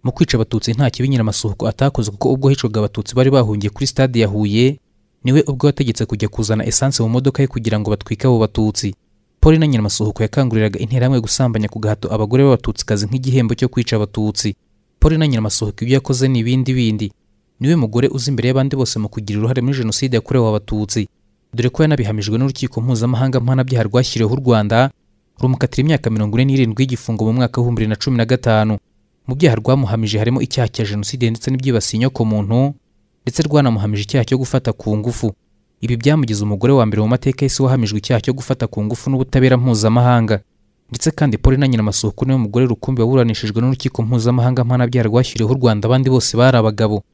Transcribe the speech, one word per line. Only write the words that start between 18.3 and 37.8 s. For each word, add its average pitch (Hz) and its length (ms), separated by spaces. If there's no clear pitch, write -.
y'abandi 135 260
bose 123 240
mu 104 100
kugira 104 300
uruhare 123 220
muri 135 160
Jenoside 123 400
yakorewe 117 320
Abatutsi, 107 580
dore 120 160
ko - 140
yanabihamijwe 110 540
n'urukiko 131 440
mpuzamahanga 123 580
mpanabyaha 127 440
rwashyiriweho 113 520
u 135 80
Rwanda, 117 480
rumukatira 131 460
imyaka 151 240
mirongo 107 280
ine 131 80
n'irindwi 135 380
y'igifungo 117 420
mu 110 80
mwaka 123 280
w'ibihumbi 120 200
bibiri 107 80
na 110 60
cumi 127 220
na 113 80
gatanu. 110 520
Mu 127 80
byaha 143 200
rwamuhamije 110 640
harimo 120 220
icyaha - 260
cya - 180
Jenoside 104 440
ndetse 113 220
n'ibyibasiye 131 460
inyokomuntu, 117 760
ndetse 123 180
rwanamuhamije 113 600
icyaha 120 220
cyo 131 120
gufata 127 360
ku 107 240
ngufu. 110 360
Ibi 117 160
byamugize 113 460
umugore 104 300
wa 123 120
mbere 107 160
mu 107 60
mateka 127 380
y'isi 131 180
wahamijwe 117 340